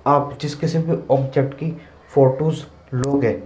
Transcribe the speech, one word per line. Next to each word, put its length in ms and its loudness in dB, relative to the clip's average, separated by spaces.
आप 340 2
जिस 160 -6
किसी 240 -2
भी 180 0
object 440 0
की 160 -6
photos 520 2
लोगे 380 0